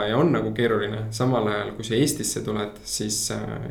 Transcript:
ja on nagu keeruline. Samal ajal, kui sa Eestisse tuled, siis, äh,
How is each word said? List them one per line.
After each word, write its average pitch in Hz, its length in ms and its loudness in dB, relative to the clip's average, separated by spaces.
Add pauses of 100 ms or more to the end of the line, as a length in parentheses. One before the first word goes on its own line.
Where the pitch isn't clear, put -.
ja 110 120 2
on 160 140 6
nagu 110 220 2
keeruline. 110 560 0
Samal 120 400 2
ajal, 104 240 -2
kui 110 120 -8
sa 113 120 0
Eestisse - 480 0
tuled, 104 380 -4
siis, - 480 -2
äh, 107 100 -4 (300)